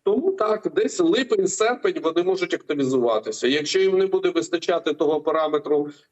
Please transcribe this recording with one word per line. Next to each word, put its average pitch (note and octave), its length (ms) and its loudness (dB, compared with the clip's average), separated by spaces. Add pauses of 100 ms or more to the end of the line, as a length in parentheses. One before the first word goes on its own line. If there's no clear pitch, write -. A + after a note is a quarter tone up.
тому C4+ 280 2
так, G#3+ 420 -2
десь - 260 0
липень, F#3+ 480 2
серпень G#3+ 540 0
вони E3 200 0
можуть F3+ 320 -2
активізуватися. B2+ 960 -2
Якщо D#3 320 0
їм F#3+ 180 2
не F#3+ 80 2
буде F#3 240 0
вистачати E3 640 -2
того D3+ 260 0
параметру D3+ 680 0 (240)